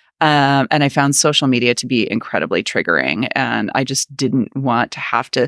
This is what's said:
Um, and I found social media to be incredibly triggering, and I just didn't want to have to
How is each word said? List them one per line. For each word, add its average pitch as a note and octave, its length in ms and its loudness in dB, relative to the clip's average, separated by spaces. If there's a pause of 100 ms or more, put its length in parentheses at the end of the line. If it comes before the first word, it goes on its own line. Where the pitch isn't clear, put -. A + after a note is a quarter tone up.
(200)
Um, C#3+ 500 4
and D3 140 2
I C#3 60 2
found C#3+ 260 2
social D3 320 2
media A#2+ 260 2
to B2+ 140 -4
be A#2+ 240 0
incredibly F#2 520 -2
triggering, D#2+ 680 -2
and A#2 420 -2
I C3+ 100 0
just C3+ 320 -6
didn't C3+ 400 -2
want B2 360 0
to - 80 -14
have - 320 -4
to B2 160 0